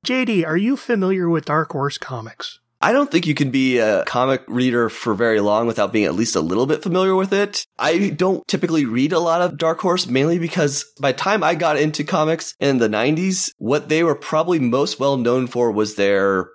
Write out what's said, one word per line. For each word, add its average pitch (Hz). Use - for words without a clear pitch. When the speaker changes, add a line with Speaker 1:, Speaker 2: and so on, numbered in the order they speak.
Speaker 1:
J 254
D, 208
are 160
you 226
familiar 190
with 160
Dark 151
Horse 139
Comics? -
Speaker 2:
I 165
don't 277
think 165
you 151
can 139
be 131
a 110
comic 131
reader 120
for 107
very 110
long 107
without 104
being 107
at 78
least 113
a 92
little 90
bit 151
familiar 190
with 190
it. 202
I 170
don't 180
typically 160
read 127
a 165
lot 170
of 175
Dark 160
Horse, 180
mainly 147
because 165
by 143
the 131
time 196
I 165
got 151
into 151
comics 160
in 135
the 117
nineties, 156
what 143
they 156
were 156
probably 165
most 127
well 139
known 123
for 120
was 107
their 98